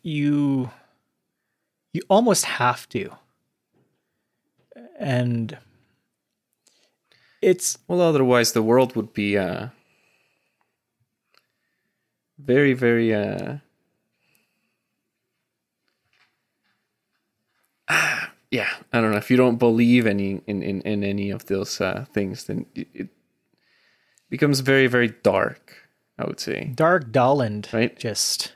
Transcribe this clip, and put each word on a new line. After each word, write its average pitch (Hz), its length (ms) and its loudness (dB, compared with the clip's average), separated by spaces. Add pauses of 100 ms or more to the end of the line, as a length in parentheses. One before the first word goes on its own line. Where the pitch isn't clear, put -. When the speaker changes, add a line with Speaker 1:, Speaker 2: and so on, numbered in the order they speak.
Speaker 1:
you, 143 680 -2 (1200)
you 165 160 -6
almost 208 360 4
have - 460 -2
to. 101 200 -6 (1900)
And 123 580 -4 (1800)
it's - 340 0 (120)
Speaker 2:
Well, 175 120 0
otherwise 127 520 4
the 113 100 2
world 120 320 4
would 107 180 -6
be, 101 240 -2
uh, 95 340 -4 (2750)
very, 135 360 4
very, 117 420 2
uh, 101 440 -4 (4000)
<sighs> - 20 -2 (600)
yeah, 107 180 -2 (240)
I 117 80 2
don't 110 120 2
know. 104 60 0
If - 120 -4
you 127 60 4
don't 123 200 4
believe 117 500 4
any 98 400 -2
in, 101 160 -4
in, 98 200 -4
in 104 220 -4
any 101 260 -4
of - 160 -10
those, - 340 -4
uh, 92 320 -4
things, 98 320 -6
then - 300 -8
it, - 200 -12
it 95 140 -12 (1200)
becomes 139 300 0
very, 135 260 4
very 120 220 2 (140)
dark, - 680 -2 (300)
I - 60 -6
would - 160 -8
say. - 340 -8
Speaker 1:
Dark, 160 380 0
dull, 131 280 2
and 104 320 -4
Speaker 2:
Right? 117 260 -2
Speaker 1:
just - 580 -6